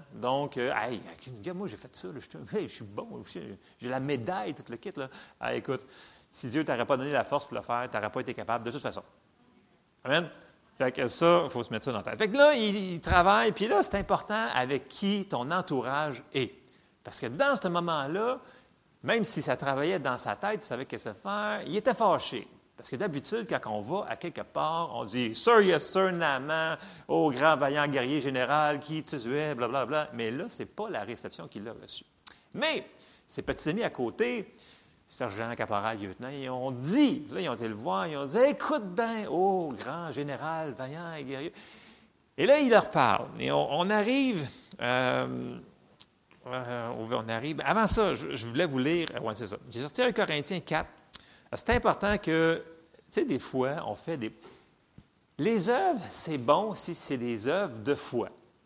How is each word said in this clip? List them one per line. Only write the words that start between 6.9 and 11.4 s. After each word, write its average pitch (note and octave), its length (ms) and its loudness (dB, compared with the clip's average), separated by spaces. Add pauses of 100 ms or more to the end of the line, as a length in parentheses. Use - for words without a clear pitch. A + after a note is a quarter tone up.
donné C#3 140 -4
la B2+ 120 4
force C#3+ 220 -2
pour - 80 -12
le A2 80 -4
faire, B2 300 -2
t'aurais G#2+ 180 -2
pas C3 120 -2
été B2+ 120 -6
capable A2+ 320 -2
de A#2+ 60 -4
toute C#3 100 -6
façon. G2+ 220 -6 (1000)
Amen ? D3+ 240 2 (480)
Fait B2+ 160 2
que C3 160 0
ça, E3+ 360 6